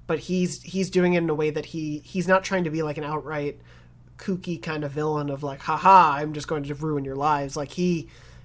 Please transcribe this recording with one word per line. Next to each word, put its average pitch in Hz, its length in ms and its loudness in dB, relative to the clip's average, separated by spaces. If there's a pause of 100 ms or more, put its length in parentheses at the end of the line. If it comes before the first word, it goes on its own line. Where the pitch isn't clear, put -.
but 160 120 -2
he's, 180 440 -2
he's 180 260 -2
doing 180 240 4
it 175 60 4
in 165 100 2
a 151 60 0
way 156 160 0
that 151 160 -6
he, 151 320 -6
he's 180 280 -6
not 190 160 4
trying 190 200 0
to 160 80 -2
be, 160 100 -2
like, 151 160 -4
an 156 60 -6
outright 147 560 -6 (580)
kooky 180 420 -6
kind 156 240 -6
of 143 80 -6
villain 151 380 -2
of, 139 140 -6
like, 139 180 -6
"Ha 160 160 -2
ha, 180 400 8
I'm 156 160 -4
just 147 140 -8
going 151 160 -2
to 143 100 -6
ruin 143 320 -4
your 135 100 -8
lives." 143 400 0
Like, 143 180 -6
he, 175 360 -2 (360)